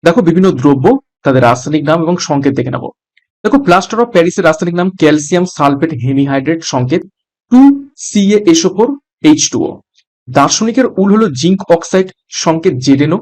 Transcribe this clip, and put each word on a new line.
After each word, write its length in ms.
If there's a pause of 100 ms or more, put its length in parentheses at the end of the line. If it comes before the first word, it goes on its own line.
দেখো, 220
বিভিন্ন 200 (120)
দ্রব্য, 260 (380)
তাদের 240
রাসায়নিক 420
নাম 140
এবং 100 (140)
সংকেত 300
দেখে 160
নেব। 100 (600)
দেখো, 220
প্লাস্টার 360
অফ 120
প্যারিসের 340
রাসায়নিক 320
নাম 80 (120)
ক্যালসিয়াম 440 (120)
সালফেট 360 (120)
হেমিহাইড্রেট, 560 (120)
সংকেত 300 (480)
টু 100 (460)
সি 160 (140)
এ 20 (140)
এস 160
ও 80
ফোর 120 (400)
এইচ 140 (100)
টু 60 (100)
ও। 40 (640)
দার্শনিকের 500 (140)
উল 140
হলো 120 (140)
জিঙ্ক 180 (180)
অক্সাইড, 320 (360)
সংকেত 300 (120)
জেড 200
এন 100
ও। 60